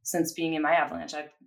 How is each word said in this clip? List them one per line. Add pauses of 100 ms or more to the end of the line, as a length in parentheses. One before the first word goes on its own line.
since
being
in
my
avalanche.
I've (160)